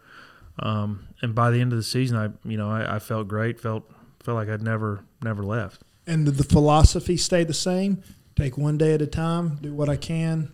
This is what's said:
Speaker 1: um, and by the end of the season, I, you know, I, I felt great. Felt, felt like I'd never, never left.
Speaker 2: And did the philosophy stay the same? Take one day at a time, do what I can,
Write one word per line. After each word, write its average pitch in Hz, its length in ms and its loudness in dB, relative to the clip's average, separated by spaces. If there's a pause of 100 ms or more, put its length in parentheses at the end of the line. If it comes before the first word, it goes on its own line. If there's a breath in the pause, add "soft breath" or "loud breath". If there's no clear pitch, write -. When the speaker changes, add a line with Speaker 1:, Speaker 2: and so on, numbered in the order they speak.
(600 loud breath)
Speaker 1:
um, 104 480 -4 (140)
and 117 140 -2
by 117 160 2
the 120 100 2
end 123 100 0
of 117 60 0
the 110 60 -2
season, 123 340 -2
I, 107 120 -2 (180)
you 110 100 -4
know, 104 120 -4
I, 110 260 -4
I 107 40 -4
felt 110 280 -6
great. 110 320 -4
Felt, 110 300 -8 (320 soft breath)
felt 120 140 -6
like 107 140 -4
I'd 107 140 -6
never, 110 420 -4 (180)
never 107 200 -4
left. 104 380 -6 (240)
Speaker 2:
And 160 200 2
did 143 100 2
the 135 80 2
philosophy 156 720 6
stay 170 300 2
the 160 80 -2
same? 185 500 -2 (320 loud breath)
Take 143 220 0
one 147 200 0
day 156 160 4
at 151 80 2
a 147 60 -2
time, 165 540 -4
do 147 120 -10
what 147 140 -2
I 143 100 0
can, 160 560 -4